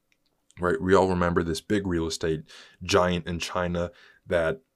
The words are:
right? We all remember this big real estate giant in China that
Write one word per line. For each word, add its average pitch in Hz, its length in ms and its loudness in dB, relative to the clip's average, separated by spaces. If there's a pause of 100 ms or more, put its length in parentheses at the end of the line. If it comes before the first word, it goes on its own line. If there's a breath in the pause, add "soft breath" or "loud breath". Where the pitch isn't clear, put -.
(600)
right? 87 220 0
We 92 120 4
all 95 140 6
remember 87 340 2
this 82 200 -4
big 98 240 -2
real 85 200 -2
estate 80 360 -4 (400 loud breath)
giant 90 440 2
in 87 120 -4
China 87 520 -4 (360 loud breath)
that 80 340 0 (160)